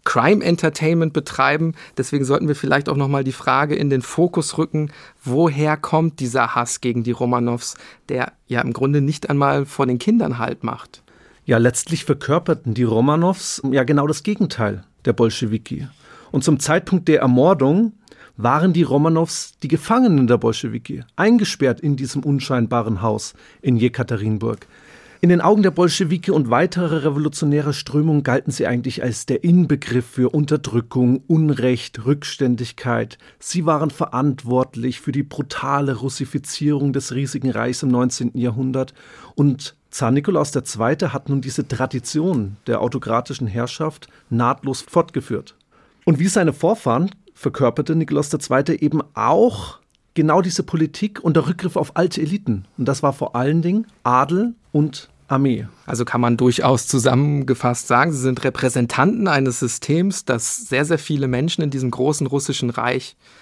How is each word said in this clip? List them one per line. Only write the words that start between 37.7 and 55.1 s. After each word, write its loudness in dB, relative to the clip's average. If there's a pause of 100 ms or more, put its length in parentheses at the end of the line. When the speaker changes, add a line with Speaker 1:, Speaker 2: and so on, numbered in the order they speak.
Speaker 2:
im 0
neunzehnten 0
Jahrhundert. -2 (420)
Und 0 (160)
Zar 0
Nikolaus 2
der -2
Zweite -2
hat -8
nun -2
diese -6
Tradition -2 (120)
der 0
autokratischen -4
Herrschaft -6 (220)
nahtlos 0
fortgeführt. -4 (480)
Und 4
wie 2
seine 2
Vorfahren 0 (280)
verkörperte 0
Nikolaus 0
der -4
Zweite 0
eben 0 (140)
auch 0 (340)
genau 4
diese -2
Politik -2
und 2
der 2
Rückgriff -4
auf -4
alte 0
Eliten. -4 (120)
Und -2
das -2
war 2
vor -6
allen 2
Dingen 0 (160)
Adel 2 (180)
und 0 (200)